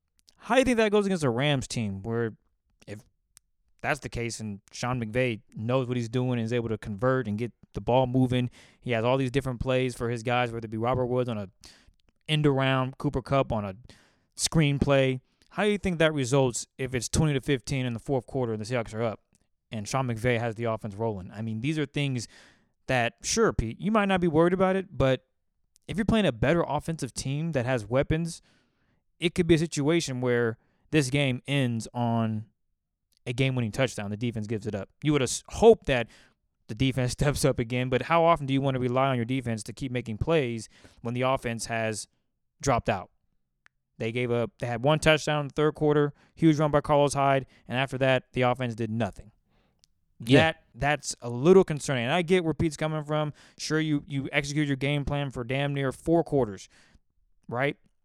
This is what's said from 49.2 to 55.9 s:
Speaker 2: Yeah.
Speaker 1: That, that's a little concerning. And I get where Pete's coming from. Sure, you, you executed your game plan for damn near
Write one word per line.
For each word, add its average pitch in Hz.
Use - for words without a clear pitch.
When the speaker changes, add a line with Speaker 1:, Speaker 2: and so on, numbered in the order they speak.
Speaker 2:
Yeah. 131
Speaker 1:
That, 160
that's 143
a 120
little 165
concerning. 135
And 135
I 180
get 180
where 160
Pete's 160
coming 156
from. 151
Sure, 156
you, 156
you 139
executed 143
your 139
game 139
plan 143
for 123
damn 139
near 135